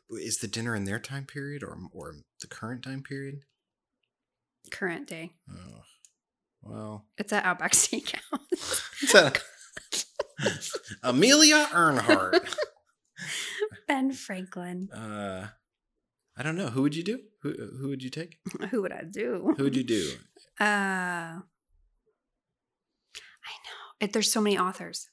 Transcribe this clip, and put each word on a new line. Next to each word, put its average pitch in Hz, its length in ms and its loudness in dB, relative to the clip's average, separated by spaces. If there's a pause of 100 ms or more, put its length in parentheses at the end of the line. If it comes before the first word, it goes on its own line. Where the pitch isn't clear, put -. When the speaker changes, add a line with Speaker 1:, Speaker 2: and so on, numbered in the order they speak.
(220)
Speaker 1:
Is 110 180 -4
the 113 80 -6
dinner 113 280 -4
in 101 80 -2
their 101 160 -4
time 135 260 -10
period 143 380 -12
or, - 140 -12 (160)
or - 220 -14 (260)
the - 60 -12
current 117 360 -10
time 135 180 -10
period? 139 400 -12 (1300)
Speaker 2:
Current - 380 -6
day. 165 240 -12 (180)
Speaker 1:
Oh, 87 320 -18 (800)
well. 107 440 -12 (120)
Speaker 2:
It's 202 140 -8
at 208 140 0
Outback 180 260 -2
<laughs> - 20 6
Steakhouse. - 1080 -2 (200)
Speaker 1:
It's 277 140 6
at 160 260 8 (1000)
<laughs> - 640 -6
Amelia 285 680 8
Earnhardt. 175 880 6
Speaker 2:
<laughs> 605 80 -2 (1200)
Ben 269 240 2
Franklin. 185 800 -8
Speaker 1:
Uh, 104 560 -6 (880)
I 127 60 -8
don't 160 140 -2
know. 185 100 -2
Who 127 140 -2
would 147 140 2
you 165 80 -4
do? 226 160 -4 (220)
Who, 143 120 -6 (260)
who 135 80 -8
would 131 160 -6
you 127 60 -8
take? 160 280 -12 (320)
Speaker 2:
Who 220 120 0
would 185 100 -4
I - 180 -10
do? 214 480 -2
Speaker 1:
Who 139 60 0
would 139 140 2
you 131 60 2
do? 104 280 0 (480)
Speaker 2:
Uh, - 40 2
I 185 760 -2 (2250)
know. - 360 -16
It, 208 140 0
there's 214 180 4
so 226 100 2
many 202 160 4
authors. 180 560 -4